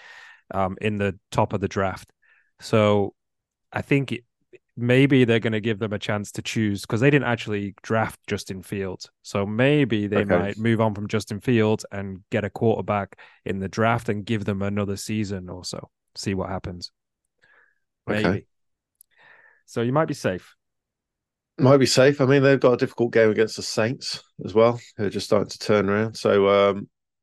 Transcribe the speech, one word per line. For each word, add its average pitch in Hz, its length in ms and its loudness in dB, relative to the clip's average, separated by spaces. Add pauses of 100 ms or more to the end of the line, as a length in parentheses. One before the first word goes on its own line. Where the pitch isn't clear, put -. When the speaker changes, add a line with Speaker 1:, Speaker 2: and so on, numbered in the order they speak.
(540)
Speaker 1:
um, 95 280 -2
in 107 160 -2
the 98 200 -2 (140)
top 110 220 0
of 98 80 -4
the 98 80 -2
draft. 95 420 -6 (480)
So 104 560 2 (560)
I 110 100 -6
think 139 300 -2
it, - 140 -10 (520)
maybe 127 480 6
they're 113 160 4
gonna 110 180 -2
give 104 200 -2
them 107 120 -4
a 104 80 -4
chance 104 320 -4
to 113 100 -10
choose, 104 440 -2
'cause 110 160 -2
they 143 80 6
didn't 135 180 2
actually 107 540 -4
draft 110 460 -2
Justin 95 340 -8
Fields. 95 480 -10 (140)
So 101 220 -4
maybe 113 640 2
they 101 140 0
Speaker 2:
Okay. 95 160 2
Speaker 1:
might 101 200 -4
move 110 220 2
on 110 160 0
from 104 120 -8
Justin 104 340 -6
Fields 110 500 2
and 98 380 -10
get 104 160 -2
a 98 40 -6
quarterback 104 720 -2 (240)
in 95 160 -6
the 95 80 -6
draft 113 400 0
and 104 180 -4
give 104 200 -4
them 98 160 -4
another 101 340 -4
season 98 540 -6
or 90 160 -14
so. - 240 -12 (260)
See - 180 -6
what 92 160 -4
happens. 92 420 -10 (1160)
Speaker 2:
Okay. 104 160 -2
Speaker 1:
Maybe. - 240 -2 (1160)
So - 160 -6
you 120 100 0
might 156 160 2
be - 60 -6
safe. - 420 -6 (1000)
Speaker 2:
Might 143 200 8
be 135 80 4
safe. 143 360 4
I 131 40 4
mean, 139 160 4
they've 135 180 4
got 127 140 4
a 117 40 0
difficult 120 340 -2
game 113 180 4
against 110 280 0
the 101 40 -10
Saints - 600 -4 (220)
as 90 80 -8
well, 117 260 4 (160)
who 107 100 -4
are 95 40 -2
just 95 160 -6
starting 98 240 0
to - 100 -14
turn 104 300 0
around. 110 260 -2
So, 101 320 2
um, 101 420 2 (340)